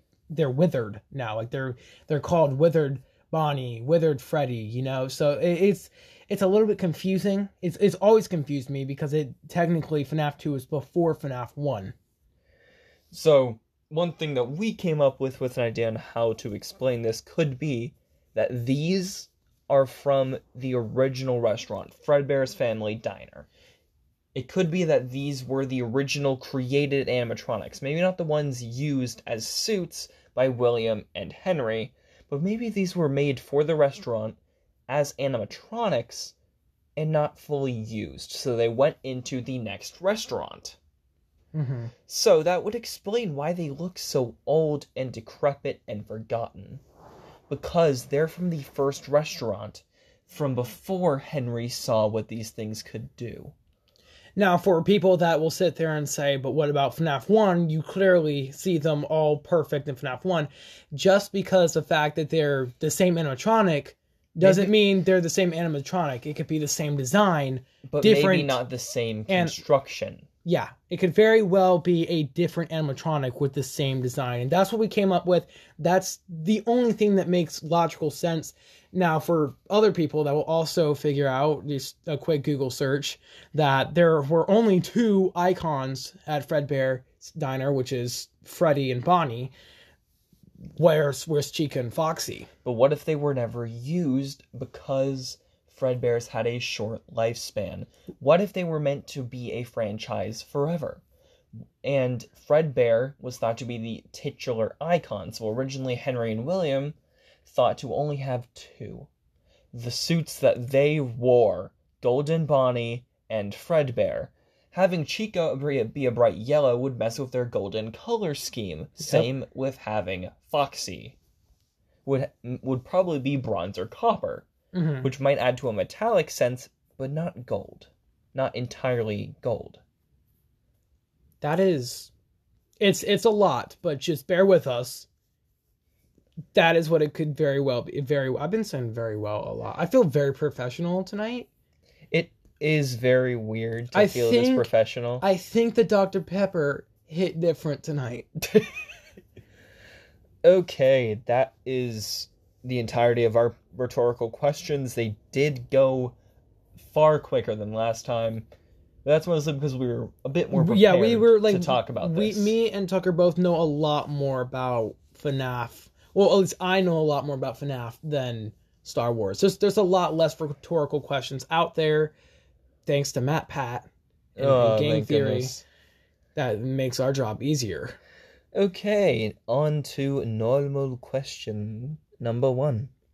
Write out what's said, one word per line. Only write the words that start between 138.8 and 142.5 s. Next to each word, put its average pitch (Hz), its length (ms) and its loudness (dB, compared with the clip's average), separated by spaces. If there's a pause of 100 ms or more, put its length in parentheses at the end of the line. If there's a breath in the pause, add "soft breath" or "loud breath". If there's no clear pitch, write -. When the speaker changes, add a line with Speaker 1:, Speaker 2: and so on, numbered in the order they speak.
Speaker 1:
"very 113 240 -4
well" 104 280 -4
a 110 80 -8
lot. 113 240 -8
I 170 80 0
feel 247 200 6
very 139 280 2
professional 160 680 -4
tonight. 220 460 -8 (600 soft breath)
Speaker 2:
It - 220 -2 (300)